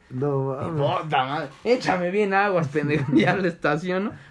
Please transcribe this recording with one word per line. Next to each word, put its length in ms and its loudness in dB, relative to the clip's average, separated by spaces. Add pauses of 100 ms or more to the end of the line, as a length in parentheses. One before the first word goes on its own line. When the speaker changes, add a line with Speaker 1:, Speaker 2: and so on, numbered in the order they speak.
(100)
Speaker 1:
No 440 -2 (140)
Speaker 2:
Y 20 -6
Speaker 1:
mames. 340 0
Speaker 2:
puta 200 0
madre, 240 -4 (160)
"Échame 460 2
bien 240 0
aguas, 340 2
pendejo". 440 0
<laughs> 40 6
Ya 200 4
le 120 0
estaciono 640 -2 (180)